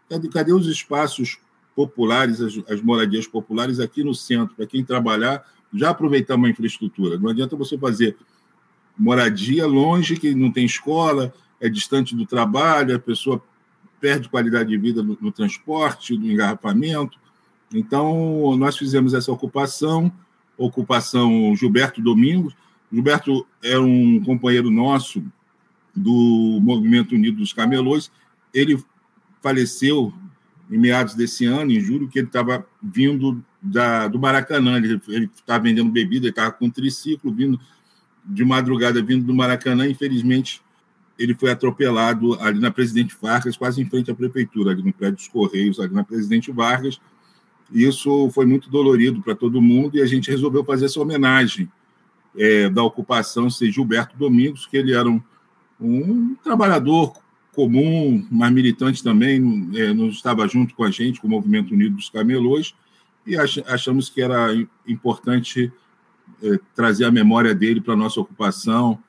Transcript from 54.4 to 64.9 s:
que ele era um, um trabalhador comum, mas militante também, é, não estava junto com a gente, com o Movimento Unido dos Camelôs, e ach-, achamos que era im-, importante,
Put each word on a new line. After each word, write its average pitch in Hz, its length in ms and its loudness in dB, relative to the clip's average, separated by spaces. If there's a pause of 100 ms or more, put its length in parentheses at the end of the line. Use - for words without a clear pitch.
que - 120 -4
ele 131 160 0
era 120 160 2
um, 117 120 0 (560)
um 214 640 -2
trabalhador 165 720 2 (400)
comum, 135 800 2
mas 120 220 4
militante 131 500 2
também, 117 720 2
é, 110 180 0
não 113 140 0
estava 107 400 -2
junto 123 280 0
com 117 100 -2
a 101 60 2
gente, 120 280 -4
com 110 80 -6
o - 20 2
Movimento 104 440 0
Unido 101 240 2
dos - 120 -14
Camelôs, 123 640 0 (520)
e 180 100 -6
ach-, 139 320 -2
achamos 127 400 -2
que - 140 -4
era 120 340 0
im-, 113 140 0 (180)
importante, 123 800 -2 (720)